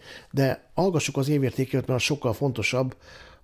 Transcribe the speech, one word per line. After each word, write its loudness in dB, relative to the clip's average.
de 0
hallgassuk 2
az 0
évértékelőt, 0
mert 0
az 0
sokkal 0
fontosabb, 0